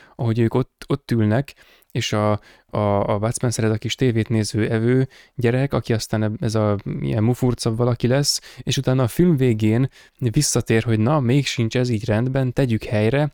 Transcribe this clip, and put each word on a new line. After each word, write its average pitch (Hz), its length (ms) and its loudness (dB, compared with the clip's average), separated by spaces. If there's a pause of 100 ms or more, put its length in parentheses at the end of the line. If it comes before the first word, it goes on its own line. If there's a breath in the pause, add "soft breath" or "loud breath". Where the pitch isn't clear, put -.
(160 loud breath)
ahogy 117 240 -2
ők 113 140 2
ott, - 340 -4
ott - 240 -4
ülnek, 113 440 0 (420 soft breath)
és - 160 -4
a, 107 180 2 (380 soft breath)
a, - 100 -4 (340)
a 104 60 -2
Bud 113 140 -2
Spencer, 117 320 -4
ez 110 60 2
a 110 60 -2
kis - 180 -6
tévét 113 340 0
néző 110 400 0
evő 123 380 2 (280 loud breath)
gyerek, 127 380 0
aki 123 200 0
aztán 110 300 -2
eb-, 107 200 -4
ez 113 120 -2
a 107 220 2 (240)
ilyen 117 220 -2
mufurca 120 520 0
valaki 120 320 0
lesz, 135 320 0 (240 loud breath)
és - 140 -4
utána 131 260 2
a 120 40 2
film 170 300 4
végén 117 520 2 (300 loud breath)
visszatér, 117 640 0
hogy 113 160 0
na, 135 200 2
még 131 260 2
sincs 117 320 -2
ez 123 120 0
így 110 160 -2
rendben, 127 480 0
tegyük 120 300 0
helyre. 127 500 0